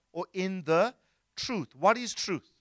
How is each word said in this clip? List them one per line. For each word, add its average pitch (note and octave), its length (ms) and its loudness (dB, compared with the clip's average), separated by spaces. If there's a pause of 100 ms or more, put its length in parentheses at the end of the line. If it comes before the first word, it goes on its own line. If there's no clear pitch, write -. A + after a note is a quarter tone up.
(120)
or F3 200 -6
in F#3 320 -4
the F3 300 4 (420)
truth. G3 420 -4
What G3+ 200 4
is A#3+ 160 -8
truth? - 360 -6 (100)